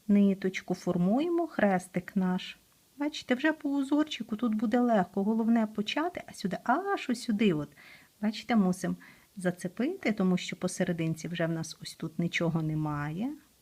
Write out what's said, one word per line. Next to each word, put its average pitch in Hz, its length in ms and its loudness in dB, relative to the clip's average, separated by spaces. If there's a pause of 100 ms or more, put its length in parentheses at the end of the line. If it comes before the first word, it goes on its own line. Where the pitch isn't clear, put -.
ниточку, 196 640 4
формуємо 254 720 2
хрестик 185 720 0
наш. 185 420 0 (380)
Бачите, 285 380 -4
вже 311 180 2
по 302 180 -6
узорчику 277 640 0
тут 214 180 0
буде 233 260 2
легко. 208 440 2
Головне 226 420 2
почати, 220 600 -4
а - 60 -18
сюди - 320 -6
аж 381 460 0
ось 233 120 -4
сюди. 208 300 2
От. 147 160 -2 (520)
Бачите, 214 360 -2
мусимо 180 400 2 (400)
зацепити, 208 760 -2
тому 185 240 2
що - 200 -8
посерединці 165 720 -2
вже 170 180 -2
в 165 40 -2
нас 165 320 -6
ось - 120 -14
тут - 240 -8
нічого 165 440 0
немає. 156 720 -4 (300)